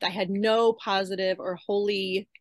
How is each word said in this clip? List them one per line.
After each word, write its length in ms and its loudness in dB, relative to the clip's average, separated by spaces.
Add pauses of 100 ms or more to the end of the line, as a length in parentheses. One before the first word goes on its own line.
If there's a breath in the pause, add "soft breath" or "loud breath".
I 60 0
had 200 -2
no 440 4
positive 680 -2
or 180 -6 (100)
wholly 640 0 (120)